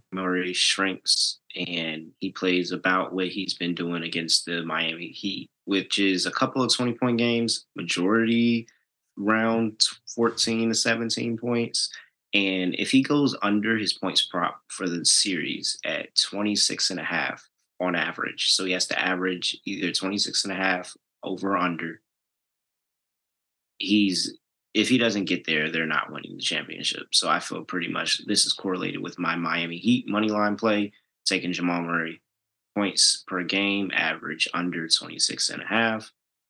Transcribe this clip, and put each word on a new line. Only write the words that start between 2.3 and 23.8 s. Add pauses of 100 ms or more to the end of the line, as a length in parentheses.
plays
about
what
he's
been
doing
against
the
Miami
Heat, (140)
which
is
a
couple
of
twenty-point
games,
majority (520)
around (340)
fourteen
to
seventeen
points. (420)
And
if
he
goes
under
his
points
prop
for
the
series
at
twenty-six
and
a
half (320)
on
average,
so
he
has
to
average
either
twenty-six
and
a
half (300)
over
or
under, (1800)
he's, (400)